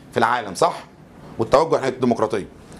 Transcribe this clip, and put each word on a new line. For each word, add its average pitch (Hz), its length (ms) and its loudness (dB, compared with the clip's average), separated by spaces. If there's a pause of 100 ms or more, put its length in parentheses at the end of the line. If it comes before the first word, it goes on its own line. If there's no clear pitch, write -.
(120)
في - 40 -8
العالم، 113 380 0
صح؟ - 300 0 (540)
والتوجه 143 380 2
ناحيه 135 120 -2
الديمقراطيه. 113 580 0 (340)